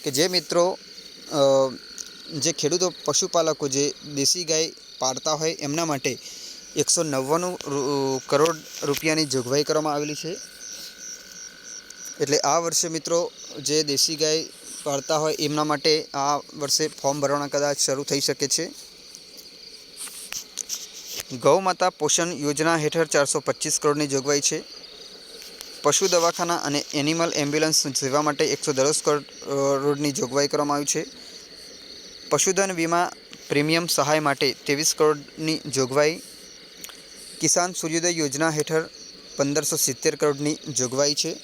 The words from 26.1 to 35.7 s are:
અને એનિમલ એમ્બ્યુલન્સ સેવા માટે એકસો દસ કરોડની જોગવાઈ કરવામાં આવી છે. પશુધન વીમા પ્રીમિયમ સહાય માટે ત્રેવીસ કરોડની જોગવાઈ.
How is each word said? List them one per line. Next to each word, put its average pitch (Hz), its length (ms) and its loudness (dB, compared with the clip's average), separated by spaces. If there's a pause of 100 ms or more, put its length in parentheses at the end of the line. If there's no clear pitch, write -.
અને 143 380 -2
એનિમલ 160 420 2
એમ્બ્યુલન્સ 156 520 2
સેવા 139 340 2
માટે 151 240 2
એકસો 143 280 0
દસ 139 300 4
કરોડની 139 1080 0
જોગવાઈ 135 360 0
કરવામાં 147 300 2
આવી 147 80 -2
છે. 156 200 -2 (1200)
પશુધન 190 420 2
વીમા 170 400 2 (380)
પ્રીમિયમ 160 360 2
સહાય 151 340 2
માટે 139 360 0 (100)
ત્રેવીસ 151 300 2
કરોડની 151 720 0
જોગવાઈ. 139 560 2 (1200)